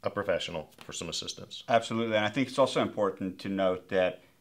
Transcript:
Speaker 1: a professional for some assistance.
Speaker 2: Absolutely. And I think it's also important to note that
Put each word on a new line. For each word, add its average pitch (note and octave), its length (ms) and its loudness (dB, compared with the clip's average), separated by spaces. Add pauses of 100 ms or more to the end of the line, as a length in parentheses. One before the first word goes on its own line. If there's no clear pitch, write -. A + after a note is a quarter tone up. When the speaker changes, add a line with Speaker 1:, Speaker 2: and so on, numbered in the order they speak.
Speaker 1:
a G2+ 80 -2
professional E2+ 600 -4 (140)
for - 80 -14
some - 160 -8
assistance. - 600 -10
Speaker 2:
Absolutely. A2+ 480 2
And G#2+ 100 4
I - 20 2
think B2+ 200 0
it's - 100 -8
also C3 240 4
important G2 580 -2
to - 80 -8
note F#2+ 400 2
that F#2 320 2 (200)